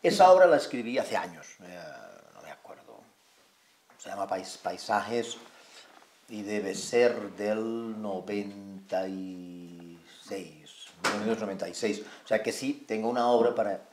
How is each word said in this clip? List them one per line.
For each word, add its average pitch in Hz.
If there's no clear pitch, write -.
Esa 185
obra 185
la 156
escribí 123
hace 113
años, 85
eh, 90
no 52
me 78
acuerdo. -
Se -
llama 98
Pais-, 92
Paisajes 107
y 107
debe 98
ser 117
del 110
noventa 98
y 87
seis, 80
mil 101
novecientos 107
noventa 98
y 90
seis. 104
O -
sea 110
que 113
sí, 139
tengo 110
una 120
obra 120
para 104